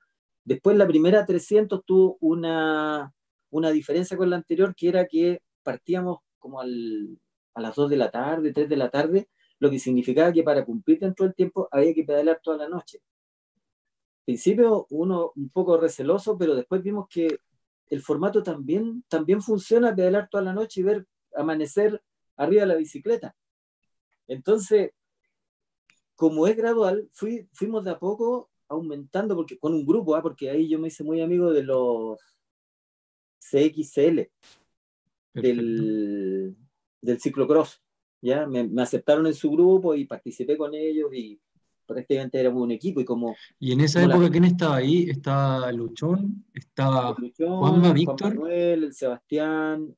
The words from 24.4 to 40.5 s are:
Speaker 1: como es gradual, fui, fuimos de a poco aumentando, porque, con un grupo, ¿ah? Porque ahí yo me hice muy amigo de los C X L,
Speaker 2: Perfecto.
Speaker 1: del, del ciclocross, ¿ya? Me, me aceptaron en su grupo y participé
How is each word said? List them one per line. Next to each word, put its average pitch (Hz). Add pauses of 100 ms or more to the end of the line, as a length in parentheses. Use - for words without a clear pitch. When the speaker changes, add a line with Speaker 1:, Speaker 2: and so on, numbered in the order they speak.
Speaker 1:
como 156
es 220
gradual, 220
fui, 220
fuimos 214
de 185
a 180
poco 226 (160)
aumentando, 160
porque, 160
con 156
un 151
grupo, 165
¿ah? 160
Porque 143
ahí 156
yo 156
me 160
hice 156
muy 160
amigo 175
de 143
los 120 (1200)
C -
X 151
L, 147 (1000)
Speaker 2:
Perfecto. 120
Speaker 1:
del, 101 (460)
del 120
ciclocross, 139 (400)
¿ya? 139
Me, 127
me 117
aceptaron 147
en 156
su 143
grupo 175
y 139
participé 135